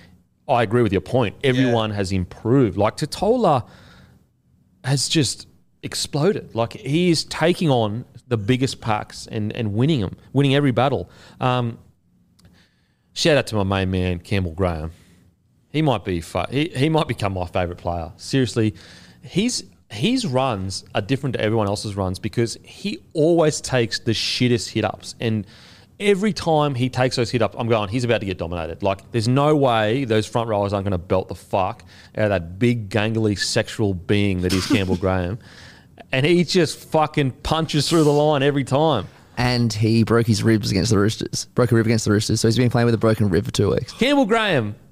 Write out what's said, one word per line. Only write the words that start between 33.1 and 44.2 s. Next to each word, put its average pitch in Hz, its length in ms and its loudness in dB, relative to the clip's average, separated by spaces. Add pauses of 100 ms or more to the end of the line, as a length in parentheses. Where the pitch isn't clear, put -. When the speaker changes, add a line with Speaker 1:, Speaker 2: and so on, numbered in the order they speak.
Speaker 1:
sexual - 560 -2
being 95 480 0
that 92 120 0
is 92 120 0
Campbell 92 300 0
Speaker 2:
<laughs> - 20 0
Speaker 1:
Graham. 92 400 -2 (720)
And 131 140 0
he 175 200 4
just 170 340 0
fucking 151 520 0 (120)
punches 156 460 0
through 165 160 4
the 147 80 4
line 147 280 4
every 139 220 2
time. 127 440 0 (300)
Speaker 3:
And 120 360 0
he 110 300 4
broke 113 220 4
his 107 160 2
ribs 113 300 2
against 92 180 0
the 104 80 4
Roosters. - 560 -2
Broke 123 180 2
a 117 40 4
rib 113 100 4
against 110 200 0
the 113 60 2
Roosters. 107 280 0
So - 80 2
he's 113 100 2
been 123 120 4
playing 120 160 2
with 117 100 2
a - 40 2
broken 110 300 2
rib 95 160 2
for 113 60 -8
two 98 200 2
weeks. - 220 -2
Speaker 1:
Campbell 277 320 2